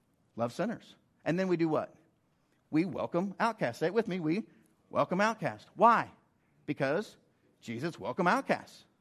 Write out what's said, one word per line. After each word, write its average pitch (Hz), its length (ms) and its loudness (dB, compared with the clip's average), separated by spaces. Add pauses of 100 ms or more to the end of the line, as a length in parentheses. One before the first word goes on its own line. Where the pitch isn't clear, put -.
(360)
loves 120 180 -2
sinners. - 400 -6 (300)
And 165 140 0
then 190 100 0
we 180 80 2
do 165 120 2
what? 139 260 -2 (760)
We 156 140 4
welcome 175 540 -2
outcasts. 208 420 -2
Say 156 60 2
it 180 80 0
with 220 140 0
me. 180 120 -4
We 170 240 -2 (440)
welcome 143 320 0
outcasts. 202 540 -2
Why? 190 340 4 (580)
Because 151 480 -2 (460)
Jesus 120 380 -8
welcomed 127 300 -2
outcasts, 208 560 -2 (160)